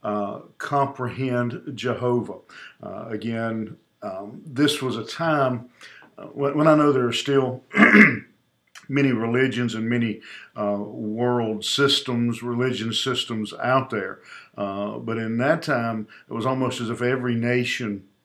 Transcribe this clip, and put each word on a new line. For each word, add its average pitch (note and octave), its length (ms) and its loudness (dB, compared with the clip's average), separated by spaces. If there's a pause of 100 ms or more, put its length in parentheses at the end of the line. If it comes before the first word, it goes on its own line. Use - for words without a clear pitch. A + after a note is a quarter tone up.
uh, G#2 340 -4 (200)
comprehend B2+ 1160 -2
Jehovah. A#2 640 -2 (420)
Uh, - 280 -12
again, A2+ 680 -6 (260)
um, G2+ 440 -10
this D3 340 2
was A#2+ 160 -4
a A2+ 80 -6
time, C#3 640 0 (480)
uh, - 100 -16
when, C#3+ 300 -2
when D3+ 120 6
I D3+ 80 8
know D3 160 6
there B2+ 160 4
are A#2 40 0
still C3 520 0 (100)
<clears throat> - 0 - (1120)
many C3+ 240 2
religions A#2 640 2
and A2+ 120 -2
many, A#2 320 0 (360)
uh, G#2 200 0
world A2 880 -2
systems, A#2+ 760 0
religion A#2+ 500 -2
systems A2+ 640 -4
out B2 340 0
there. G2 300 -6 (380)
Uh, G2+ 420 -6
but A#2 180 -4
in A2+ 220 -4
that D3+ 240 2
time, A#2 460 -2 (200)
it - 40 -12
was A2+ 120 -4
almost C3 360 -2
as A2+ 100 -4
if A#2+ 100 -6
every B2 360 0
nation A#2+ 680 -2 (220)